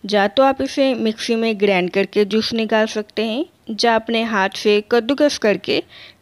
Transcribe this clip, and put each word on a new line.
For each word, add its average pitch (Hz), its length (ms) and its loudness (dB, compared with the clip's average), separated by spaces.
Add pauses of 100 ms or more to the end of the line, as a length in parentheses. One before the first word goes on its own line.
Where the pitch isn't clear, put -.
या 202 220 2
तो 269 140 2
आप 269 200 2
इसे 269 320 0
मिक्सी 220 420 -2
में 226 240 -2
ग्राइंड 185 300 2
करके 196 340 0
जूस 214 300 -2
निकाल 220 320 0
सकते 214 360 -6
हैं, 226 220 -4 (400)
या 233 100 4
अपने 226 280 0
हाथ 208 320 0
से 208 280 2 (100)
कद्दूकस 269 460 2
करके 190 440 0 (400)